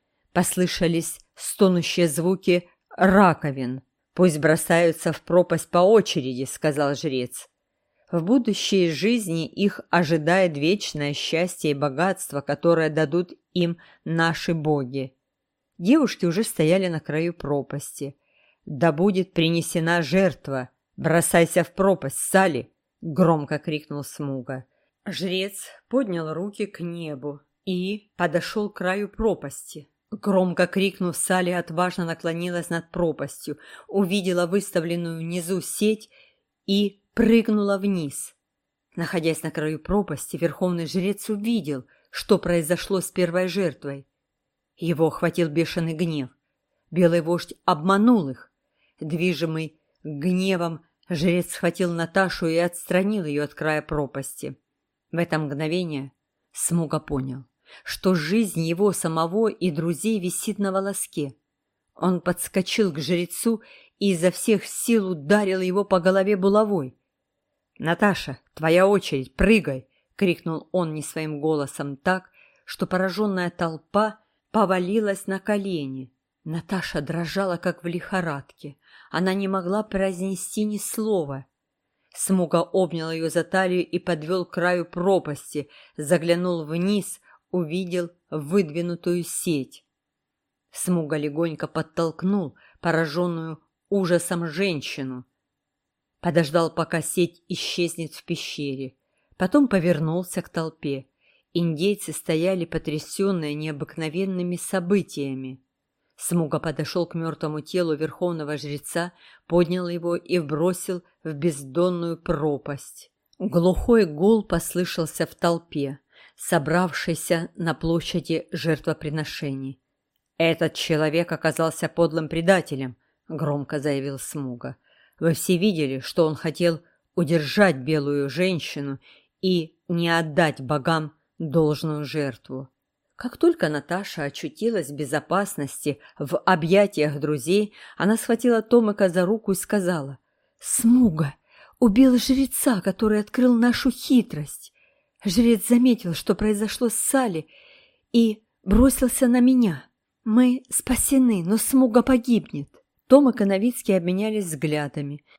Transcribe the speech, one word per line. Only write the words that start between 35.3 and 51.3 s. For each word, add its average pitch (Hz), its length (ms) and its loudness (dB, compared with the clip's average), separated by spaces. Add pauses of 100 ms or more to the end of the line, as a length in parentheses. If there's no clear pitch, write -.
сеть 214 500 -2 (560)
и 196 360 0 (120)
прыгнула 214 640 4
вниз. 185 580 -4 (580)
Находясь 160 480 -2
на 160 80 -6
краю 156 300 -4
пропасти, - 560 -2
верховный 170 500 -2
жрец 190 440 -2
увидел, 202 560 -2 (240)
что - 280 2
произошло 175 600 0
с - 100 -8
первой 180 380 0
жертвой. 147 580 -6 (680)
Его 165 300 2
охватил 170 420 0
бешеный 160 460 -2
гнев. 156 360 -4 (600)
Белый 170 320 4
вождь 170 320 -4 (100)
обманул 190 640 4
их. - 240 -14 (480)
Движимый 160 800 -4 (240)
гневом, 170 800 -2 (240)
жрец 175 440 0